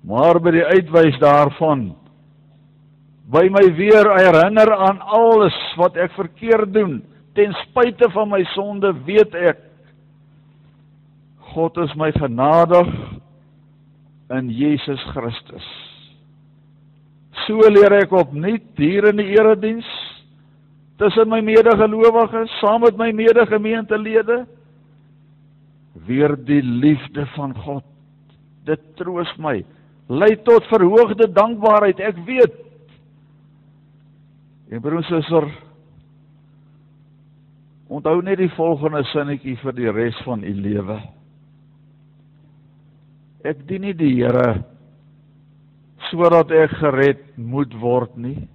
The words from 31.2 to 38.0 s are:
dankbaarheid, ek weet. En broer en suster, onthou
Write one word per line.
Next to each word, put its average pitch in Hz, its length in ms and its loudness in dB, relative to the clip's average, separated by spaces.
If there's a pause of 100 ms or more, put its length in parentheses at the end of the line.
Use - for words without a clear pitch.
dankbaarheid, 208 720 0
ek 190 240 -6
weet. 240 300 2 (2250)
En 113 120 -12
broer 156 220 -6
en 156 60 -10
suster, 160 400 -2 (2500)
onthou 156 320 -2